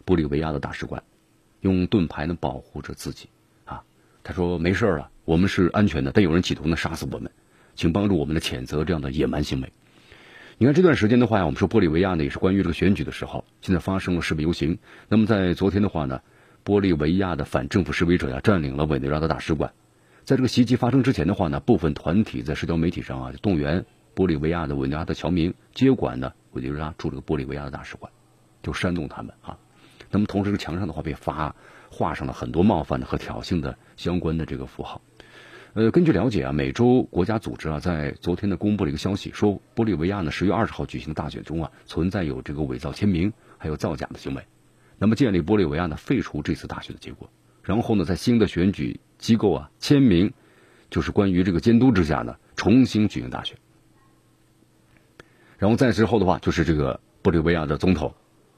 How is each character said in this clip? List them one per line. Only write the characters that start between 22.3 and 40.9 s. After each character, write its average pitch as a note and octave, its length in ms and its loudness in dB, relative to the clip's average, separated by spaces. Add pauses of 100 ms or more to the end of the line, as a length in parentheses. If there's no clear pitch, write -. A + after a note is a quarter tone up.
在 C#2+ 140 -4
社 D#2 100 -6
交 E2 120 0
媒 E2 120 2
体 - 120 -4
上 C2 200 -10
啊 B1+ 120 -10
就 C#2 60 -16
动 G2 180 2
员 D2 280 0 (300)
玻 F#2 100 2
利 E2 120 2
维 D2+ 120 -2
亚 E2+ 160 -2
的 C#2+ 100 -4
委 C2+ 120 -2
内 C#2 60 -2
瑞 D2+ 60 -4
拉 D#2+ 40 -4
的 E2 100 -4
侨 - 160 -4
民 F2+ 240 2 (200)
接 C3+ 180 4
管 B1+ 300 -2
呢 B1+ 100 -6 (220)
委 B1+ 80 -8
内 B1+ 80 -6
瑞 D2 100 -6
拉 D#2 180 -8
驻 - 120 -6
这 C2 80 -6
个 C2+ 40 -10
玻 D#2+ 140 -4
利 C#2 80 -4
维 C2+ 140 -8
亚 C#2+ 80 -10
的 C#2 40 -10
大 C#2+ 140 -12
使 - 140 -16
馆， - 120 -18 (540)
就 E2+ 80 -4
煽 F2 240 -2
动 D#2 140 -6
他 - 120 -14
们 - 200 -16
啊。 - 160 -16 (520)
那 G2+ 100 0
么 G#2 60 2
同 G2 200 -2
时 G2+ 120 0
墙 D#2+ 200 -6
上 F#2 100 -4
的 D#2 60 -8
话 D#2 80 -8
被 D2+ 120 -6
发， D2 400 -6 (380)
画 F2 220 -4
上 - 120 -8
了 C2 60 -6
很 B1 180 -8
多 D#2 140 2
冒 G2 180 4
犯 C#2 200 -4
的 B1+ 40 -8
和 - 120 -6
挑 - 240 -10
衅 F2 180 -4
的 C2+ 180 -6 (200)
相 E2+ 240 -4
关 D#2+ 160 -2
的 D#2 80 -4
这 C#2+ 100 -8
个 C2 100 -10
符 - 180 -12
号。 - 180 -14 (720)
呃， A2 180 2
根 F3 140 4
据 D#3 80 6
了 G2+ 160 2
解 E2 160 0
啊， C2+ 80 -4
美 C#2 180 0
洲 B2 320 4
国 F2 220 -2
家 A2 120 -2
组 A#1+ 200 -8
织 - 100 -10
啊 D#2 140 -4
在 D#2 300 -2 (100)
昨 E2+ 120 -2
天 G2+ 160 -2
呢 F#2+ 60 0
公 G#2 220 0
布 F#2+ 80 2
了 D2+ 40 2
一 C#2+ 40 -2
个 D2+ 40 -4
消 G2 160 -2
息， - 200 -6
说 G2+ 280 0 (140)
玻 A2+ 80 2
利 A2 100 2
维 D#2 140 0
亚 G2+ 140 -2
呢 D2+ 100 -2
十 - 140 -2
月 G2 80 4
二 G#2+ 120 2
十 - 60 -4
号 - 140 -6
举 D2 140 -10